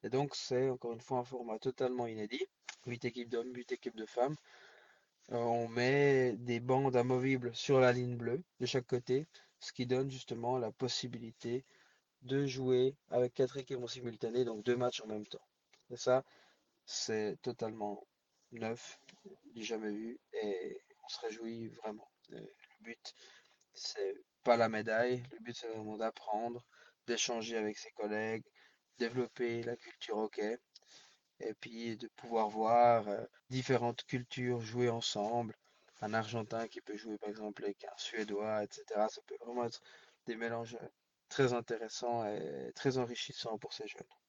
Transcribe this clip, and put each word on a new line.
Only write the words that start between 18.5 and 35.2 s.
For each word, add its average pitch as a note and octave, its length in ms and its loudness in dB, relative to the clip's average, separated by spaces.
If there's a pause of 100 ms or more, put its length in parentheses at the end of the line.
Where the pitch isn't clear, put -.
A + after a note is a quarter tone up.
neuf, A2+ 460 -6 (560)
du A2+ 80 -10
jamais A2 280 -4
vu, A2+ 280 -6 (240)
et G2+ 360 -4 (260)
on - 60 -18
se - 100 -10
réjouit A2+ 480 -6 (140)
vraiment. G#2+ 260 -10 (240)
Euh, - 80 -12
le - 440 -20
but, - 300 -14 (640)
c'est G2 380 -4 (280)
pas A#2+ 120 8
la A2+ 120 6
médaille. A2+ 540 2 (100)
Le - 80 -16
but, A#2 160 -10
c'est A#2+ 120 -10
vraiment G#2+ 280 -6
d'apprendre, A2+ 680 -4 (420)
d'échanger A#2 500 -2
avec G#2+ 220 0
ses - 140 -14
collègues, A2 520 -2 (540)
développer A#2+ 640 0
la A#2 140 -4
culture - 420 -6
hockey, G#2+ 400 -2 (840)
et A2 200 -4
puis A#2 360 -6
de A2 200 -10
pouvoir A2+ 320 2
voir, A2 600 6
euh, G#2+ 160 -2 (260)
différentes B2 540 2
cultures B2 560 -2
jouer A#2+ 300 2
ensemble. A2+ 640 0 (460)